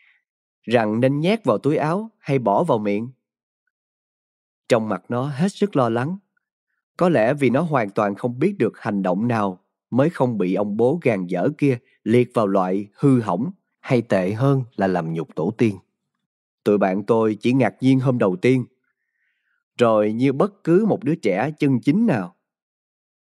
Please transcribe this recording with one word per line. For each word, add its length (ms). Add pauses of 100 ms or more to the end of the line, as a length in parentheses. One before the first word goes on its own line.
(640)
Rằng 380
nên 200
nhét 240
vào 140
túi 180
áo 420
hay 200
bỏ 260
vào 140
miệng. 300 (1600)
Trong 200
mặt 200
nó 180
hết 260
sức 240
lo 120
lắng. 300 (760)
Có 120
lẽ 260
vì 160
nó 120
hoàn 280
toàn 240
không 240
biết 200
được 220
hành 220
động 260
nào 360 (260)
mới 200
không 280
bị 160
ông 220
bố 260
gàn 240
dở 220 (100)
kia 200 (260)
liệt 300
vào 120
loại 480
hư 260
hỏng 300 (300)
hay 220
tệ 300
hơn 300 (140)
là 100
làm 260
nhục 220
tổ 240
tiên. 200 (840)
Tụi 140
bạn 280
tôi 340
chỉ 120
ngạc 280
nhiên 200
hôm 180
đầu 180
tiên, 280 (1120)
rồi 340
như 200
bất 320
cứ 240
một 160
đứa 100
trẻ 440
chân 220
chính 260
nào. 300 (1000)